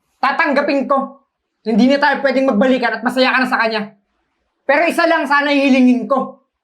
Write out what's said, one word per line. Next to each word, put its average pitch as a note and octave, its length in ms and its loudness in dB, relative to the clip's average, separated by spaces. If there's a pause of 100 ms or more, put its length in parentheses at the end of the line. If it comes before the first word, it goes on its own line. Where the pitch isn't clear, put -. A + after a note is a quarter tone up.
(160)
tatanggapin C#4 720 -2
ko. - 400 -4 (340)
Hindi A3+ 240 2
na C#4 140 2
tayo C#4+ 240 -2
pwedeng C4+ 240 0
magbalikan A#3 480 0
at A3 80 -10
masaya B3+ 240 0
ka A#3+ 100 0
na B3+ 100 -2
sa A#3 120 -2
kanya. A3 320 -4 (680)
Pero D#4 240 0
isa E4+ 180 -2
lang D#4+ 220 0
sana C#4+ 240 0
hihilingin B3+ 560 2
ko. - 360 -4 (220)